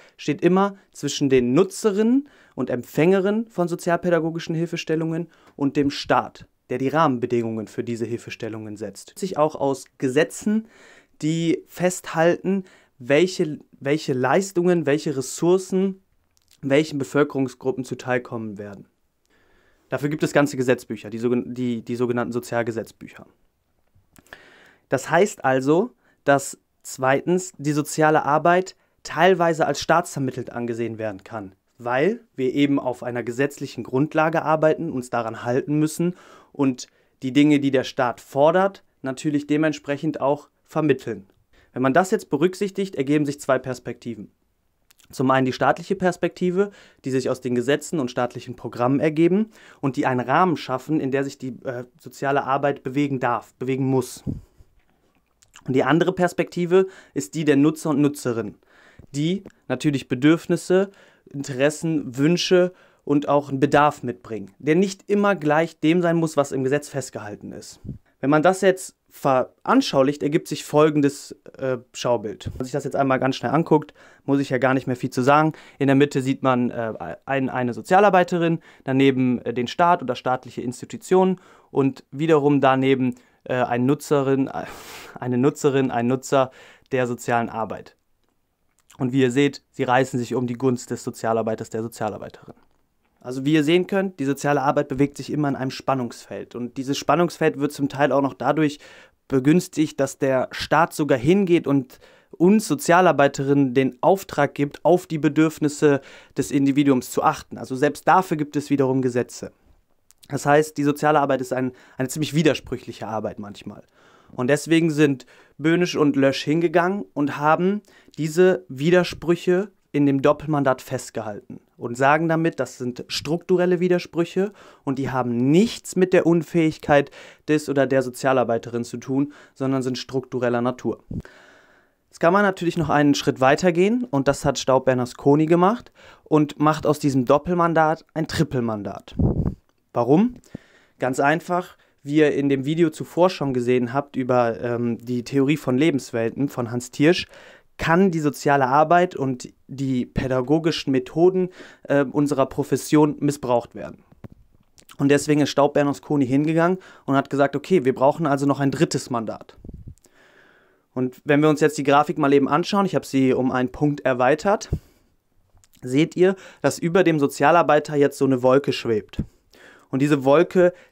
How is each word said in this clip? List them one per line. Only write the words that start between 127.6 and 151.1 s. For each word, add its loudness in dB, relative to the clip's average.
oder 2
der 2
Sozialarbeiterin -2
zu -12
tun, -2
sondern -2
sind -4
struktureller -4
Natur. -4
Jetzt -16
kann 4
man 4
natürlich -2
noch -2
einen 4
Schritt -2
weiter 4
gehen 0
und -2
das -2
hat 0
Staub 2
Bernasconi 2
gemacht 2
und 0
macht 0
aus 0
diesem 0
Doppelmandat 2
ein -4
Trippelmandat. -4
Warum? 2
Ganz -2
einfach, 0
wie -2
ihr 6
in 0
dem 0
Video 2
zuvor 0
schon -4
gesehen 0
habt -4
über, 0
ähm, -4
die -6
Theorie 2
von -2
Lebenswelten -2
von -8
Hans -8
Thiersch, 2
kann 2
die -4
soziale 0
Arbeit 2
und -6
die -4
pädagogischen -2
Methoden, 2